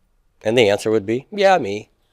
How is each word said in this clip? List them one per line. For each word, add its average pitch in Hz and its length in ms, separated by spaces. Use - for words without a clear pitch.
And 110 160
the 113 120
answer 101 200
would 107 160
be, 113 260
yeah, 196 260
me, 107 320